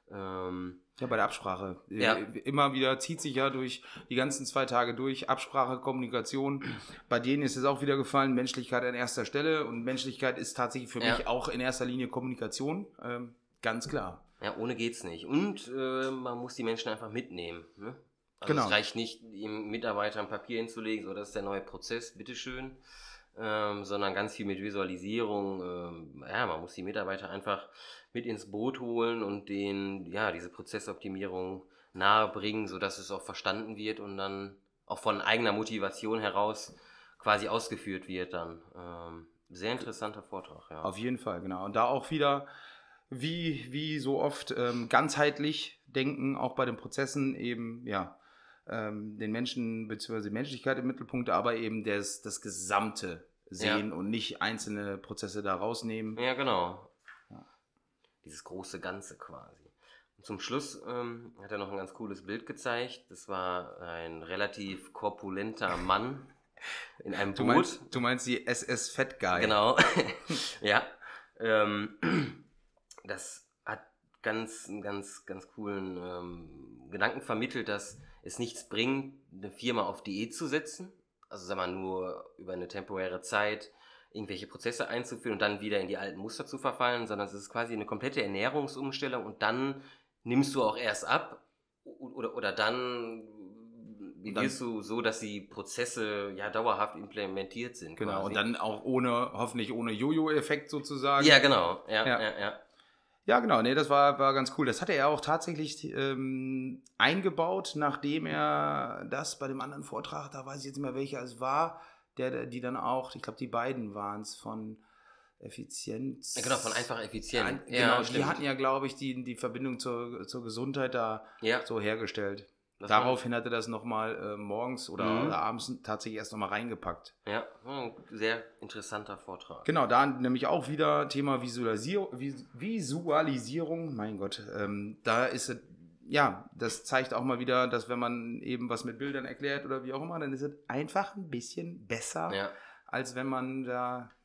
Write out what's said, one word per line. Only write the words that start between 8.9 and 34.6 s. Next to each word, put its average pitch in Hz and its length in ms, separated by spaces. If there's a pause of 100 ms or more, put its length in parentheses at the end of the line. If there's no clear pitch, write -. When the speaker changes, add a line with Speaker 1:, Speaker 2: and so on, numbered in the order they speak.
Speaker 2:
erster 123 300
Stelle. 151 400
Und 117 180
Menschlichkeit 127 540
ist - 180
tatsächlich 123 360
für 120 80
Speaker 1:
Ja. 117 180
Speaker 2:
mich - 100
auch 123 200
in - 140
erster 127 240
Linie 123 240
Kommunikation. 131 760 (160)
Ähm, 120 320 (280)
ganz 117 280
klar. 101 340 (180)
Speaker 1:
Ja, 104 160
ohne 117 180
geht's 117 280
nicht. 82 220
Und, 151 480
äh, 131 380
man 127 260
muss 123 180
die 120 80
Menschen 113 260
einfach 110 200
mitnehmen, 85 560 (120)
ne? 110 180 (460)
Also 147 140
Speaker 2:
Genau. 127 100
Speaker 1:
es 101 80
reicht 107 240
nicht, 113 260
dem 107 460
Mitarbeiter 107 500
ein 101 80
Papier 113 300
hinzulegen, 110 480
so, 95 80
das 101 160
ist - 60
der 104 80
neue 98 180
Prozess, - 560
bitteschön. 127 580 (600)
Ähm, 107 500
sondern 98 280
ganz 104 220
viel 107 100
mit 95 160
Visualisierung. 98 1000
Ähm, 85 680
ja, 117 160
man 82 140
muss 87 160
die 92 80
Mitarbeiter 98 480
einfach 101 360 (440)
mit 120 160
ins 104 240
Boot 123 280
holen 117 440
und 101 260
denen, 98 640
ja, 101 200
diese 87 180
Prozessoptimierung 95 1120 (300)
nahebringen, 107 720
sodass 95 320
es 95 100
auch 98 140
verstanden 107 520
wird 107 240
und 101 180
dann 98 380 (300)